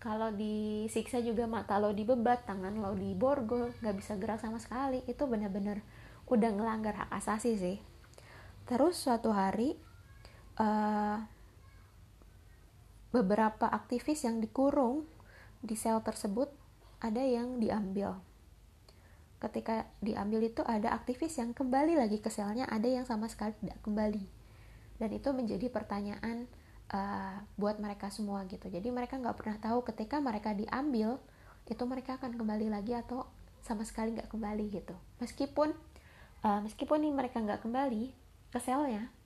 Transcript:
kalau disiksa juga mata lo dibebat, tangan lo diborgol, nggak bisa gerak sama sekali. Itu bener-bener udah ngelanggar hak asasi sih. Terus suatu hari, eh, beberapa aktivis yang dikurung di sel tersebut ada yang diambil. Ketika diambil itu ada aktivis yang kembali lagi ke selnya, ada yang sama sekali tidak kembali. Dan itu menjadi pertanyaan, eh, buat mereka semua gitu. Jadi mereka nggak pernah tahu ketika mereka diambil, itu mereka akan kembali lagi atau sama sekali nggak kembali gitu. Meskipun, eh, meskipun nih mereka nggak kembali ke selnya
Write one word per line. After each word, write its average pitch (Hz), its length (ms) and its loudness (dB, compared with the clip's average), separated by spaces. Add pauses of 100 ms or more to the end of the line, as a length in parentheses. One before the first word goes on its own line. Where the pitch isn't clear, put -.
kalau 220 320 -2
disiksa 214 880 -2
juga 233 240 0
mata 220 320 0
lo 208 160 4
dibebat, 240 560 4
tangan 190 320 -4
lo 196 160 -2
diborgol, 240 760 0 (100)
nggak 208 160 0
bisa 214 160 -6
gerak 214 240 -2
sama 226 160 -4
sekali. 254 480 -2
Itu 247 240 -2
bener-bener 208 560 0 (460)
udah 233 260 6
ngelanggar 214 480 0
hak - 80 -8
asasi 208 480 0
sih. 185 180 0 (840)
Terus 277 320 4
suatu 233 320 2
hari, 208 480 4 (800)
eh, 214 600 2 (1900)
beberapa 214 560 4
aktivis 247 560 0
yang 226 160 2
dikurung 269 640 4 (560)
di 220 160 -4
sel 220 240 2
tersebut 220 480 0 (560)
ada 226 160 0
yang 247 400 2
diambil. 196 560 0 (1200)
Ketika 226 480 -4 (160)
diambil 214 480 0
itu 226 160 -2
ada 233 320 2
aktivis 247 400 -4
yang 240 160 -2
kembali 277 460 4
lagi 214 240 4
ke 226 100 0
selnya, 214 380 -2
ada 220 180 2
yang 254 160 2
sama 226 240 -2
sekali 214 320 -4
tidak - 240 -6
kembali. 214 400 0 (720)
Dan 220 160 -2
itu 214 220 -2
menjadi 220 320 0
pertanyaan, 220 800 -4 (460)
eh, 196 440 -4 (200)
buat 208 240 0
mereka 202 320 -6
semua 202 340 -4
gitu. 190 220 -10
Jadi 190 240 -4
mereka 247 240 -4
nggak 233 200 -2
pernah 214 220 -4
tahu 226 300 0
ketika 220 320 -2
mereka 220 320 0
diambil, 233 680 0 (480)
itu 233 220 -4
mereka 262 320 -6
akan 240 160 -6
kembali 214 320 0
lagi 208 240 -2
atau 240 320 -4 (400)
sama 220 220 -2
sekali 220 280 -2
nggak - 140 -6
kembali 214 400 -2
gitu. 185 260 -6 (240)
Meskipun, 285 540 0 (720)
eh, 208 180 4
meskipun 285 400 0
nih 302 120 2
mereka 254 260 -2
nggak 208 240 -2
kembali 247 480 0 (400)
ke 247 80 -2
selnya 254 480 0 (180)